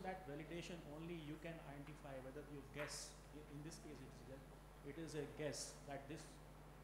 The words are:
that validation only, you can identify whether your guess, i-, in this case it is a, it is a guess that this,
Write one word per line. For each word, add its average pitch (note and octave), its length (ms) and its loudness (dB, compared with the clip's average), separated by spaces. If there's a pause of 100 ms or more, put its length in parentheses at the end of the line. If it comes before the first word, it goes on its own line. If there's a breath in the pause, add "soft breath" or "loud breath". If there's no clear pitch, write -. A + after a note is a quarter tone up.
that F#3 240 2
validation E3 480 2 (160)
only, E3 320 2
you D3 160 2
can D#3+ 160 0 (160)
identify C#3+ 480 -2
whether C#3 320 -2
your C#3+ 80 0 (160)
guess, - 400 0 (160)
i-, D3 160 -4
in C#3+ 160 -2
this E3 160 -2
case D3 160 -2
it B2+ 240 -4
is A#2+ 80 -6
a, C3+ 100 -2 (460)
it C#3+ 160 2
is D3+ 160 2
a C#3+ 80 8 (160)
guess - 320 6 (160)
that C#3 160 2
this, D#3+ 160 0 (640)